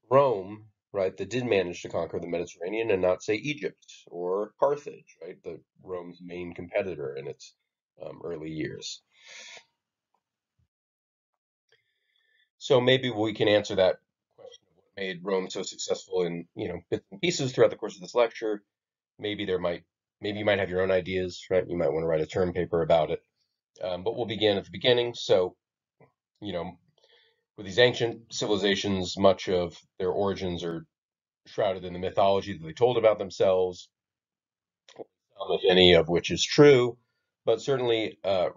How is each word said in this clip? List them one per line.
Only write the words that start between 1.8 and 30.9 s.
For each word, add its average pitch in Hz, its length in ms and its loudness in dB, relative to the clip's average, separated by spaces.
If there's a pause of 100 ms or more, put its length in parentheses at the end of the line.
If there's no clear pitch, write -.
to 90 60 -10
conquer 87 320 -6
the 85 80 -10
Mediterranean 90 600 -4
and 92 120 2
not, 90 200 2
say, 107 120 -2
Egypt - 720 -8
or 90 540 -4
Carthage, 143 600 -4
right, 90 200 -16
the 85 180 -14 (220)
Rome's 87 400 -12
main 87 320 -12
competitor 90 600 -6
in 69 100 -10
its, - 280 -16 (500)
um, 73 200 -14
early 80 260 -10
years. - 520 -10 (3500)
So 131 220 4
maybe 127 300 4
we 107 220 0
can 107 160 2
answer 104 280 4
that 92 200 4 (400)
question - 320 -20
of - 80 -20
what - 200 -20
made 92 280 -8
Rome 95 260 -2
so 98 120 -8
successful 90 600 -6
in, 85 320 -4
you 107 140 -6
know, 87 120 -8 (100)
bits - 200 -6
and - 100 -16
pieces 160 320 -2
throughout 110 180 4
the 113 60 -10
course 98 200 -10
of 90 60 -20
this 90 120 -12
lecture. 113 480 0 (560)
Maybe 101 280 -6
there 92 120 0
might, 87 260 -4 (360)
maybe 104 180 -6
you 107 60 -4
might 101 140 2
have 92 120 -2
your 92 120 0
own 95 80 0
ideas, 92 600 -2
right? 92 160 4
You 87 100 -6
might 80 160 0
wanna 80 140 -2
write 82 140 0
a 78 60 -2
term 90 260 -2
paper 85 300 -2
about 80 280 2
it. 82 120 -6 (600)
Um, 90 220 -6
but 110 100 -4
we'll 120 120 -4
begin 104 320 2
at 87 60 -6
the - 60 -20
beginning. 120 440 2
So, - 420 2 (840)
you 101 120 -10
know, 87 260 -8 (800)
with 101 100 -14
these 95 120 -8
ancient 120 540 2
civilizations, 98 840 -2
much 98 300 4
of 90 280 -2 (220)
their 92 120 -2
origins 95 520 -2
are 85 240 -8 (600)